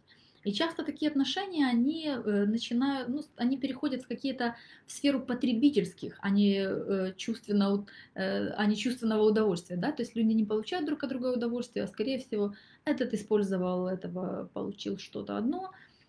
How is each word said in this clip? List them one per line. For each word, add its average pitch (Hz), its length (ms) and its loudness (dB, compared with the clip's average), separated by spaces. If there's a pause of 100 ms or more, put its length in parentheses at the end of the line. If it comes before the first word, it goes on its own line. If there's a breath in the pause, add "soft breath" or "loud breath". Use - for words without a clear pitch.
(440 soft breath)
И 202 80 -2
часто 330 320 -2
такие 302 260 -2
отношения, 294 580 0
они, 277 400 0
э, 208 380 0
начинают, 240 640 0
ну, 294 120 -4
с-, - 140 -16
они 254 220 0
переходят 262 460 -4
в - 40 -20
какие-то, 240 480 -4 (300 loud breath)
в - 60 -16
сферу 277 280 2
потребительских, 233 1000 2
а 196 80 0
не, 196 360 6
э, 190 500 -2
чувственно, 202 560 0
вот, 202 160 -2 (280 loud breath)
э, 196 420 -2
а 208 80 2
не 214 100 4
чувственного 220 480 0
удовольствия, 208 540 2
да. 220 140 0
То 269 100 -4
есть 233 140 -6
люди 226 180 4
не 220 120 4
получают 220 400 -2
друг 302 180 -2
от 247 60 -4
друга 254 260 -2
удовольствия, 233 480 -2
а, 190 40 -6
скорее 262 300 -2
всего, 208 360 -2 (320 loud breath)
этот 262 280 0
использовал 185 720 0
этого, 185 680 -6
получил 202 440 -6
что-то 202 400 -8
одно, 349 340 -2 (360 loud breath)